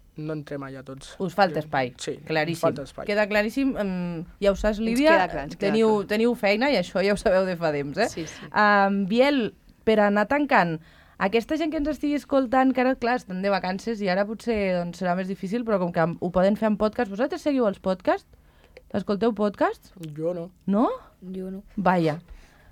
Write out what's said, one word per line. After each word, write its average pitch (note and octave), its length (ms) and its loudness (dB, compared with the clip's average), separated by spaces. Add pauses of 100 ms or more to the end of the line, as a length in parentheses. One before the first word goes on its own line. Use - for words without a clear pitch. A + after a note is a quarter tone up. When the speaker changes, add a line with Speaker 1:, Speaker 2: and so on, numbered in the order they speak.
(200)
Speaker 1:
no D#3 160 -6
entrem D3 280 -10
allà C3+ 200 -14
tots. C3+ 360 -16
Speaker 2:
Us F#3+ 140 -4
falta E3 280 2
Speaker 1:
Sí. D3+ 60 -16
Speaker 2:
espai, C3+ 300 -2
Speaker 1:
Sí, - 200 -8
ens - 100 -20
Speaker 2:
claríssim. D#3+ 340 -2
Speaker 1:
falta D#3+ 220 0
espai. - 240 -14
Speaker 2:
Queda G#3 220 0
claríssim, A3+ 480 0
em, F3 480 -4 (160)
ja G3+ 100 4
ho G3 40 -4
saps, G#3+ 240 -2
Speaker 3:
Ens A3 60 -2
Speaker 2:
Lídia, B3+ 280 4
Speaker 3:
queda F#3 160 4
clar, C#3+ 160 -6
ens E3+ 100 -12
queda G3 160 -2
Speaker 2:
teniu, A3 180 4 (100)
Speaker 3:
clar. F#3+ 80 -6
Speaker 2:
teniu A3+ 280 2
feina G#3+ 340 2
i C#4 60 2
això F3+ 300 0
ja G3+ 80 2
ho G3 40 0
sabeu F#3+ 280 2
de F#3 100 -2
fa E3 160 0
temps, C#3+ 260 -4
eh? A3 120 2
Speaker 3:
Sí, E3 180 -10
sí. - 260 -16
Speaker 2:
Em, G3+ 540 4
Biel, B3 460 2 (320)
per A3 160 4
anar G#3 260 2
tancant, A3+ 520 2 (400)
aquesta A3 360 0
gent D#4 160 -2
que D#4+ 60 -4
ens D4 100 -2
estigui D4 280 -2
escoltant, C4 580 2
que B3+ 80 6
ara, B3+ 140 4
clar, A#3+ 200 0
estan F#3 260 -6
de G3 80 2
vacances F#3+ 520 -2
i G3+ 80 2
ara F#3+ 160 2
potser, G#3+ 500 -2
doncs, F3 240 -4
serà F3+ 160 0
més F#3 140 -2
difícil, G3 340 -4
però A3 160 0
com F3 140 -2
que E3+ 100 2 (160)
ho F3 120 -2
poden F#3+ 260 4
fer A3 100 0
en G#3+ 100 2
podcast, G#3+ 320 -2
vosaltres C4+ 320 -4
seguiu C4+ 260 0
els G3 120 -2
podcasts? F#3+ 480 -2 (640)
Escolteu G#3 420 -2
podcasts? G#3 600 -4 (240)
Speaker 1:
Jo D#3+ 160 -2
no. E3+ 160 -8 (160)
Speaker 2:
No? G#3+ 240 2 (320)
Speaker 4:
Jo F#3 300 -10
no. F#3+ 120 -14 (140)
Speaker 2:
Vaja. F3 420 2 (520)